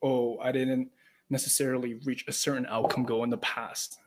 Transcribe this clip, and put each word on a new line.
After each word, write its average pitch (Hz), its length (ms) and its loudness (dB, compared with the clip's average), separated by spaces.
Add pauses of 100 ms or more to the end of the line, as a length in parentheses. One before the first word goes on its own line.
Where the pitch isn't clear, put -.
"Oh, 123 380 2
I 127 120 0
didn't 131 380 2 (400)
necessarily 127 680 0 (100)
reach 131 220 -2
a - 40 -6
certain 131 360 0
outcome 113 360 2
goal 117 200 2
in 120 60 0
the 120 80 0
past." - 680 -6